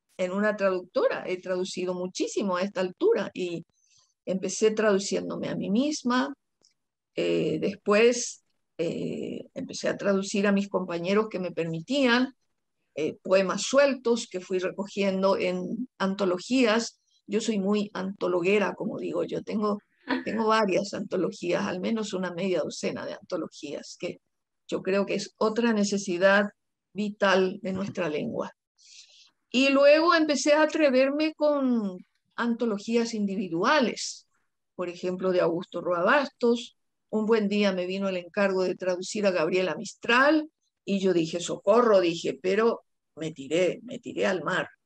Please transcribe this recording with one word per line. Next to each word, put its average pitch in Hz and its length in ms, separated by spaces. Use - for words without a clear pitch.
en 180 140
una 208 240
traductora. 196 720
He 185 140
traducido 185 520
muchísimo 185 640
a 180 60
esta 196 180
altura 190 520
y 170 320
empecé 190 460
traduciéndome 190 800
a 151 60
mí 170 140
misma. 262 640
Eh, 170 440
después, 220 840
eh, - 760
empecé - 340
a 165 100
traducir 196 500
a 202 40
mis 202 180
compañeros 185 600
que 180 100
me 175 120
permitían, 240 840
eh, 151 260
poemas 190 420
sueltos 254 640
que 185 140
fui 185 180
recogiendo 190 800
en 180 500
antologías. 202 1040
Yo 202 140
soy 220 180
muy 202 340
antologuera, 185 800
como 233 260
digo 165 240
yo. 165 200
Tengo, 208 360
tengo 220 220
varias 202 460
antologías, 190 720
al 185 140
menos 214 340
una 180 200
media 175 280
docena 160 440
de - 80
antologías, - 840
que 175 200
yo 170 140
creo 190 240
que 175 100
es - 220
otra 220 360
necesidad 202 720
vital 196 680
de 190 120
nuestra 190 360
lengua. - 420
Y 269 200
luego 294 460
empecé 302 380
a 311 100
atreverme 302 720
con 254 600
antologías 233 800
individuales, 196 1120
por 180 140
ejemplo, 180 420
de 180 100
Augusto 165 400
Roa 175 220
Bastos. 240 760
Un 220 160
buen 214 220
día 202 240
me 180 140
vino 190 240
el 185 80
encargo 185 460
de 180 120
traducir 185 520
a 190 40
Gabriela 175 440
Mistral 262 760
y 196 160
yo 185 140
dije, 170 260
"Socorro", 208 600
dije, 165 420
"Pero 202 420
me 156 160
tiré, 156 520
me 240 160
tiré - 260
al 185 180
mar". 170 240